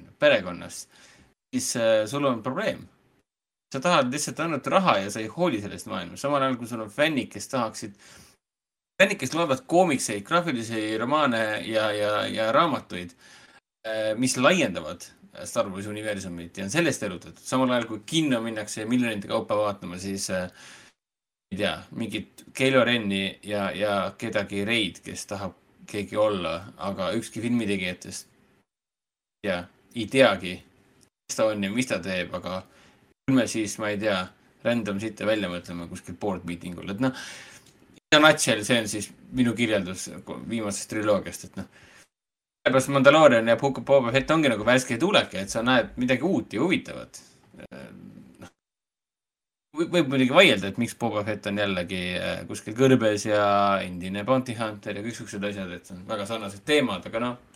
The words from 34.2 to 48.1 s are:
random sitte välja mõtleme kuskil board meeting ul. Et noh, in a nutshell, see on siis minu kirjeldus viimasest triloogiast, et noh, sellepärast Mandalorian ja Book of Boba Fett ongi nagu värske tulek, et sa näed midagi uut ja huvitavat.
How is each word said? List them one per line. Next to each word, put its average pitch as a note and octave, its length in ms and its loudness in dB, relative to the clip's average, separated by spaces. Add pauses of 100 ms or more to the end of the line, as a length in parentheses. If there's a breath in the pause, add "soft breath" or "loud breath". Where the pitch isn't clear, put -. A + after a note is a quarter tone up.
random G#2 360 0
sitte G#2 240 -6
välja G#2 240 0
mõtleme F2 400 -10
kuskil F2 280 -14
board F#2 280 -4
meeting F2 320 -10
ul. E2+ 160 -10
Et G2+ 80 -8
noh, C3 120 0 (960 loud breath)
in D#3 80 8
a D3+ 60 8
nutshell, C#3+ 420 6
see A#2+ 160 4
on G#2+ 80 -6
siis G2+ 220 -8 (220)
minu A#2+ 240 4
kirjeldus G2+ 500 0 (420)
viimasest G#2+ 420 -4
triloogiast, G#2 560 -2
et - 140 -12
noh, - 80 -14 (960 soft breath)
sellepärast C3+ 280 4
Mandalorian C3+ 600 8
ja - 80 8
Book C#3 200 0
of - 40 -12
Boba C3+ 280 4
Fett C3 200 4
ongi D#3 160 4
nagu G#2+ 160 0
värske B2 320 4
tulek, A#2 400 2
et G2 160 -6
sa A#2 80 -2
näed A#2 400 2
midagi B2+ 240 0
uut D3+ 280 -2
ja G#2 80 -2
huvitavat. F#2+ 600 -4 (1200)